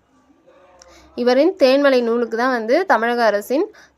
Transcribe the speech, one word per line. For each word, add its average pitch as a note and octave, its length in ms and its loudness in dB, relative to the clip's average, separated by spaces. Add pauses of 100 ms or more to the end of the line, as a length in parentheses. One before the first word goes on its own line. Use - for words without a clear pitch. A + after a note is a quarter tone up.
(1160)
இவரின் C4 420 2
தேன்மலை C4+ 460 2
நூலுக்கு A3+ 340 -4
தான் B3 140 -2
வந்து B3 360 -2
தமிழக A#3 380 0
அரசின் A3 500 -2 (240)